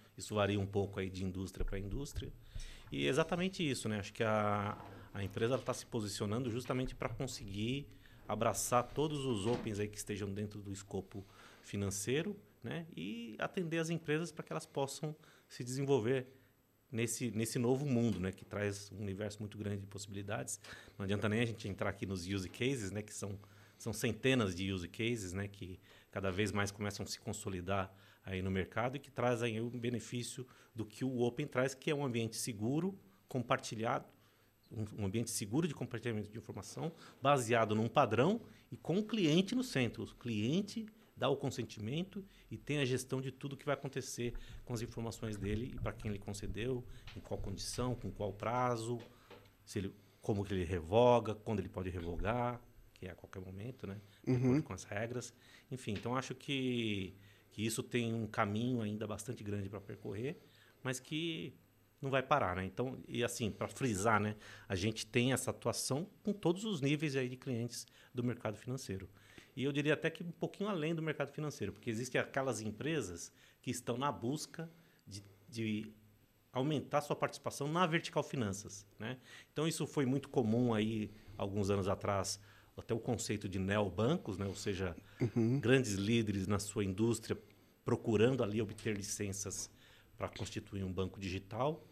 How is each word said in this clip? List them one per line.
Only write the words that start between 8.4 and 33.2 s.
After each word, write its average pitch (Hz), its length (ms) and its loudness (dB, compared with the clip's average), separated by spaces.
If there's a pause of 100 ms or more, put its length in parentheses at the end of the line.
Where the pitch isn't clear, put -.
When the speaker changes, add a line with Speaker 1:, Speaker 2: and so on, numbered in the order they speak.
Speaker 1:
todos 147 420 -2
os 110 220 2
Opens 117 320 0
aí 107 80 0
que - 100 -10
estejam 98 340 -4
dentro 104 300 -4
do 101 100 -8
escopo 98 540 -6 (380)
financeiro, 120 720 -2 (280)
né? 151 220 -6 (100)
E 220 440 -8
atender 165 400 -2
as 165 100 0
empresas 160 420 0
pra - 120 -10
que - 100 -10
elas 156 140 -4
possam 147 480 -2 (320)
se - 160 -8
desenvolver 131 640 2 (640)
nesse, 117 400 0
nesse 110 260 0
novo 131 300 4
mundo, 117 320 4
né? 92 120 0
Que - 140 -12
traz 101 460 -2
um 98 100 -10
universo 101 380 -4
muito 104 180 -8
grande 101 240 -2
de 98 60 -10
possibilidades. 101 720 -6 (360)
Não 101 100 -4
adianta 104 220 2
nem 107 140 4
a 120 40 6
gente 107 220 -4
entrar 98 220 0
aqui 101 160 -4
nos 90 220 -2
use 95 220 0
cases, 117 420 0
né? 104 100 -2
Que - 140 -12
são, 101 240 -6 (400)
são 117 120 -4
centenas 113 640 2
de 95 160 0
use 90 160 -2
cases, 107 460 -2
né? 101 140 -2
Que 95 320 -12 (320)
cada 95 200 0
vez 98 200 2
mais 101 200 2
começam 104 320 -4
a - 40 -6
se - 120 -8
consolidar 95 760 -2 (320)
aí 95 160 -2
no 95 100 0
mercado 110 460 0
e - 20 -6
que - 120 -16
trazem 117 500 0
o 120 80 -2
benefício 117 760 -4 (300)
do 107 100 -2
que - 180 -8
o 127 180 0
Open 120 260 2
traz, 135 260 2
que - 160 -4
é 151 60 4
um 143 100 0
ambiente 113 320 0
seguro, 131 600 0 (300)